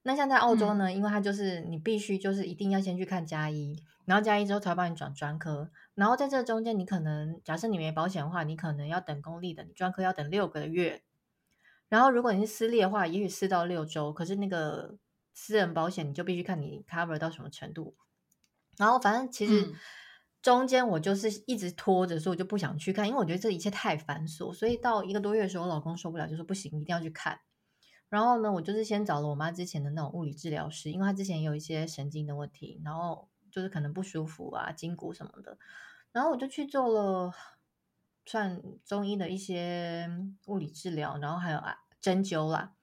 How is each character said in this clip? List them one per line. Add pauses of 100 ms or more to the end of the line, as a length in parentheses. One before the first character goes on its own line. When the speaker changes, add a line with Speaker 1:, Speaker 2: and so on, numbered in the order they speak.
Speaker 1:
那
像
在
澳
洲
呢，
Speaker 2:
嗯。
Speaker 1:
因
为
它
就
是，
你
必
须
就
是
一
定
要
先
去
看
家
医， (220)
然
后
家
医
之
后
才
会
帮
你
转
专
科。 (240)
然
后
在
这
中
间，
你
可
能，
假
设
你
没
保
险
的
话，
你
可
能
要
等
公
立
的，
你
专
科
要
等
六
个
月。 (840)
然
后
如
果
你
是
私
立
的
话，
也
许
四
到
六
周，
可
是
那
个 (380)
私
人
保
险
你
就
必
须
看
你
cover
到
什
么
程
度。 (840)
然
后
反
正
其
实
Speaker 2:
嗯。 (640)
Speaker 1:
中
间
我
就
是 (160)
一
直
拖
着，
所
以
我
就
不
想
去
看，
因
为
我
觉
得
这
一
切
太
繁
琐。
所
以
到
一
个
多
月
的
时
候，
我
老
公
受
不
了，
就
说
：“不
行，
一
定
要
去
看。” (680)
然
后
呢，
我
就
是
先
找
了
我
妈
之
前
的
那
种
物
理
治
疗
师，
因
为
她
之
前
有
一
些
神
经
的
问
题，
然
后 (240)
就
是
可
能
不
舒
服
啊、
筋
骨
什
么
的。 (560)
然
后
我
就
去
做
了 (920)
算 (240)
中
医
的
一
些 (360)
物
理
治
疗，
然
后
还
有，
啊， (200)
针
灸
啦。